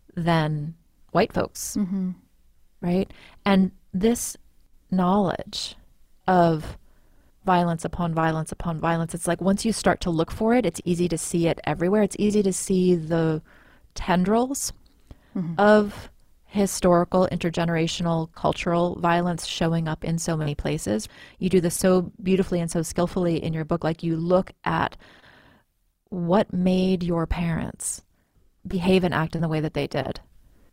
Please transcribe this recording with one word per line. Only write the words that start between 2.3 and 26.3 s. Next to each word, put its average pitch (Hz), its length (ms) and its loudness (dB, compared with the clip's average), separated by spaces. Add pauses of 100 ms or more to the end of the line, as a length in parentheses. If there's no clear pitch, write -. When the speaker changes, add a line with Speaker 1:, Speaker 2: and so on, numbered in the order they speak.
Speaker 1:
Right? 175 300 0 (340)
And 190 260 4 (220)
this 226 440 0 (540)
knowledge 185 840 0 (520)
of 170 500 4 (680)
violence 175 400 2
upon 170 300 -4
violence 160 380 -2
upon 165 280 -6
violence, 165 360 -2
it's 170 120 -8
like 170 140 -2
once 190 240 0
you 220 60 2
start - 300 0
to 180 100 -2
look 165 180 0
for 220 240 0
it, 240 140 2
it's - 180 -4
easy 175 220 0
to 170 100 -2
see 165 300 0
it 156 160 0
everywhere. 175 400 2
It's 196 160 0
easy 208 240 2
to 190 100 0
see 180 420 2
the 160 460 0 (540)
tendrils 214 760 0 (640)
Speaker 2:
Mm-hmm. 170 240 -4
Speaker 1:
of 208 500 4 (360)
historical, 185 840 2
intergenerational, 165 1040 -2
cultural 170 640 0
violence 170 460 0
showing 165 440 -2
up 156 160 -6
in 165 120 -2
so 165 200 -2
many 147 180 -4
places. 190 540 -4 (300)
You 185 100 -2
do 185 100 4
this 170 160 0
so 185 380 2 (100)
beautifully 185 380 0
and 165 100 -4
so 175 100 0
skillfully 175 600 -2
in 165 80 -4
your 160 140 -4
book. 170 180 -2
Like, 160 200 -2
you 165 120 -2
look 180 380 0 (100)
at 165 320 -2 (1120)
what 180 440 0